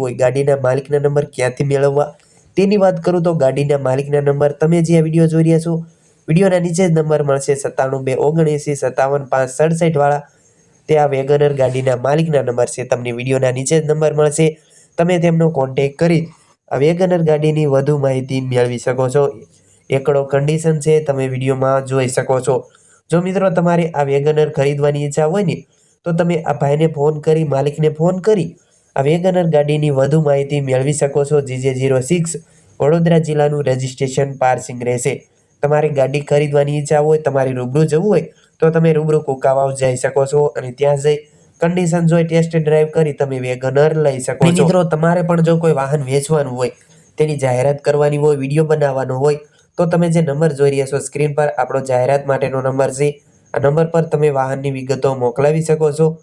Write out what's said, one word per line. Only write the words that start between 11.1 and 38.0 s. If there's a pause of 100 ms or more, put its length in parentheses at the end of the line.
વેગનર
ગાડીના
માલિકના
નંબર
છે.
તમને
વીડિયોના
નીચે
જ
નંબર
મળશે, (520)
તમે
તેમનો (100)
કોન્ટેક્ટ
કરી (480)
આ
વેગનર
ગાડીની
વધુ
માહિતી (120)
મેળવી
શકો
છો. (680)
એકડો (100)
કન્ડિશન
છે, (140)
તમે
વીડિયોમાં
જોઈ
શકો
છો. (540)
જો
મિત્રો,
તમારે
આ
વેગનર
ખરીદવાની
ઈચ્છા
હોય
ને, (480)
તો
તમે
આ
ભાઈને
ફોન
કરી,
માલિકને (100)
ફોન
કરી (480)
આ
વેગનર (120)
ગાડીની
વધુ
માહિતી
મેળવી
શકો
છો.
જી
જે
ઝીરો
સિક્સ (480)
વડોદરા
જિલ્લાનું
રજિસ્ટ્રેશન
પાસિંગ
રહેશે. (480)
તમારે (100)
ગાડી (100)
ખરીદવાની
ઈચ્છા
હોય,
તમારે
રૂબરૂ
જવું